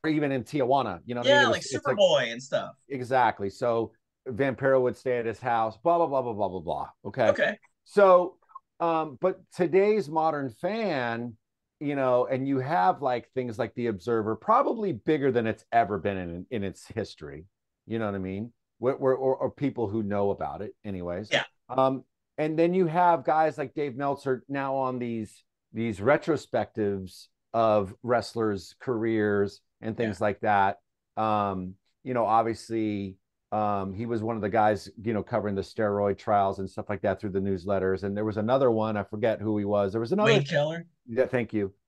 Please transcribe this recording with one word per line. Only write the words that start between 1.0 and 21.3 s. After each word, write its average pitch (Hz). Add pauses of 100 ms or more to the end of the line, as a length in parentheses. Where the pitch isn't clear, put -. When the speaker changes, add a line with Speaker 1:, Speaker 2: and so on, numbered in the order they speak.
Speaker 1:
you 120
know 120
what 120
I 262
Speaker 2:
Yeah, 285
Speaker 1:
mean? 262
It -
Speaker 2:
like 202
Speaker 1:
was, -
it's -
like 269
Speaker 2:
Superboy 143
and 123
stuff. 95 (120)
Speaker 1:
Exactly. 123
So 113 (340)
Vampiro 131
would 123
stay 123
at 113
his 113
house, 113
blah, 170
blah, 165
blah, 135
blah, 120
blah, 101
blah, 90
blah. 78 (160)
Okay. 104
Speaker 2:
Okay. - (260)
Speaker 1:
So, 185 (400)
um, 160
but 185 (120)
today's 190
modern 156
fan, 127 (440)
you 147
know, 127
and 131
you 139
have, 175
like, 123
things 123
like 117
The 117
Observer, 110
probably 226
bigger 135
than 113
it's -
ever 104
been 98
in, 90
in 107
its 95
history. 80 (420)
You 113
know 110
what 101
I 98
mean? 98 (260)
Where, 123
where, 131
or, 131
or 131
people 123
who 107
know 101
about 78
it - (100)
anyways. 92